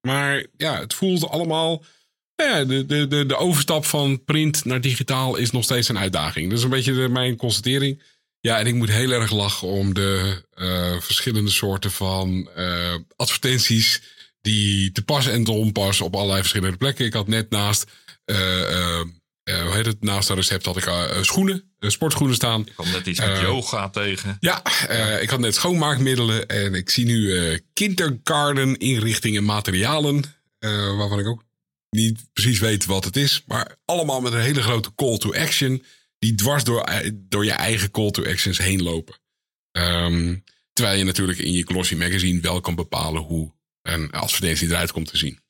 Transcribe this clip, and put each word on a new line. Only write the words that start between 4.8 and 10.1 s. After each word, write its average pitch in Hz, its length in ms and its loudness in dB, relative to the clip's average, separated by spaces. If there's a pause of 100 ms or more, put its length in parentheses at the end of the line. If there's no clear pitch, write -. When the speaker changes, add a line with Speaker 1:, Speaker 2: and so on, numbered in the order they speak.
Speaker 1:
digitaal 131 560 0
is 117 140 0
nog 120 140 0
steeds 123 240 0
een 113 100 -2
uitdaging. 85 500 -2
Dat 113 100 0
is 120 60 2
een 131 60 2
beetje 131 240 2
de, 127 140 2
mijn 127 280 0
constatering. 135 640 0 (380)
Ja, 113 180 2
en 110 80 2
ik 120 80 2
moet 117 160 2
heel 123 200 4
erg 113 200 2
lachen 101 380 0
om 98 260 0
de, 98 480 0 (120)